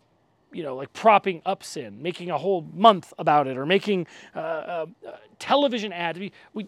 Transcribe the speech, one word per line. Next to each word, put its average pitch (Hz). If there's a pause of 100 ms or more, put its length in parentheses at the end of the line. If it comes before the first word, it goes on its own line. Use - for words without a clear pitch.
(520)
you 175
know, 135
like, 131
propping 196
up 190
sin, 110
making 175
a 156
whole 170
month 190
about 147
it, 131
or 135
making, 190 (260)
uh, 165
a, 160 (200)
a - (200)
television 240
ad. 170
We, 190 (220)
we 208